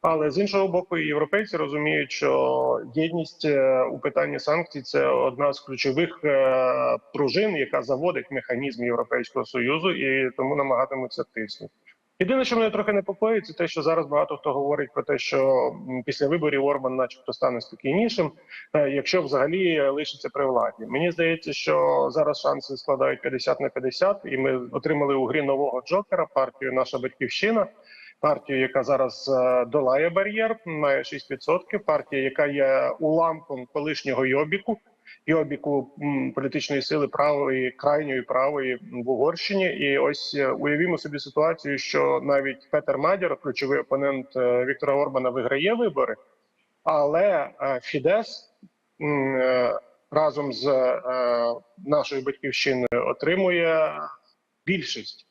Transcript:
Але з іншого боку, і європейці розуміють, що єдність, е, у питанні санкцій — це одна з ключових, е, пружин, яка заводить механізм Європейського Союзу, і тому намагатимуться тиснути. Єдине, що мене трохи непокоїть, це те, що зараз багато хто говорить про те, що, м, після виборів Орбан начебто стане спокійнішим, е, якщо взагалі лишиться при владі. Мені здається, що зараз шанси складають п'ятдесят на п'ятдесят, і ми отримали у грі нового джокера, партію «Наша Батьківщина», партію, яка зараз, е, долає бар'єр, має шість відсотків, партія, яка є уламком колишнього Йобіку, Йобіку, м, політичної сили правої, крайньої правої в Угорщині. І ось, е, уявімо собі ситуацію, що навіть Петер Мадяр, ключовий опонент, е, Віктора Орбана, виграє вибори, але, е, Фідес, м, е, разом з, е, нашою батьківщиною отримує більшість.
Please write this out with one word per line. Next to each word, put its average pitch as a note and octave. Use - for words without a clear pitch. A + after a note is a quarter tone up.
Але D#3
з C3+
іншого G3
боку, F3
і D#3
європейці D#3
розуміють, D3+
що C3
єдність, E3
е, C3+
у C3
питанні C#3+
санкцій — D3+
це C3+
одна C3+
з -
ключових, C#3
е, C3
пружин, E3
яка C3+
заводить C3+
механізм B2+
Європейського A#2+
Союзу, D3+
і C3+
тому C#3
намагатимуться C3
тиснути. A2
Єдине, B3+
що A#3+
мене A3+
трохи G#3
непокоїть, G3+
це E3
те, E3+
що D#3+
зараз D#3+
багато D3
хто C#3+
говорить C#3+
про C#3
те, C#3+
що, C3
м, B2+
після C#3
виборів D3
Орбан C3
начебто B2+
стане B2
спокійнішим, E3
е, C#3+
якщо C#3+
взагалі D3+
лишиться C#3+
при C#3+
владі. A2
Мені D3+
здається, E3
що D3
зараз D3
шанси C#3
складають C3+
п'ятдесят C#3
на C3+
п'ятдесят, F3+
і C#3+
ми C3
отримали C#3+
у C3
грі D3
нового C#3
джокера, F3+
партію C3
«Наша B2+
Батьківщина», F3+
партію, C#3
яка C3
зараз, C3
е, B2+
долає C#3
бар'єр, G#3+
має C#3+
шість -
відсотків, F3+
партія, C#3+
яка C3+
є C3+
уламком D#3+
колишнього C#3+
Йобіку, D#3
Йобіку, C#3+
м, C3+
політичної C#3
сили D3
правої, C#3
крайньої C#3+
правої B2+
в A#2+
Угорщині. E3
І C#3
ось, C#3+
е, C3+
уявімо D3
собі D3
ситуацію, D3
що C#3
навіть C3+
Петер C#3+
Мадяр, E3+
ключовий C#3
опонент, C3+
е, B2
Віктора C#3
Орбана, C#3
виграє C#3
вибори, C#3+
але, D#3
е, C3+
Фідес, F3
м, C3+
е, B2+
разом C#3+
з, A#2+
е, B2+
нашою C#3
батьківщиною C3
отримує E3
більшість. -